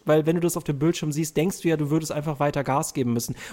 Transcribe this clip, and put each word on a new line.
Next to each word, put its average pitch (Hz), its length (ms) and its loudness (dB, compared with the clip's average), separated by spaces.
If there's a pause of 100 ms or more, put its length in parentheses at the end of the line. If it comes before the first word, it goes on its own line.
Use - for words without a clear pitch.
weil 151 200 4
wenn 165 100 2
du 175 60 0
das 170 140 2
auf 170 80 -6
dem 143 160 -2
Bildschirm 156 320 0
siehst, 156 240 -2
denkst 175 260 0
du 180 60 0
ja, 160 80 4
du 151 140 0
würdest 156 240 0
einfach 151 260 -4
weiter 143 240 0
Gas 139 300 0
geben 120 180 0
müssen. 117 240 -2 (180)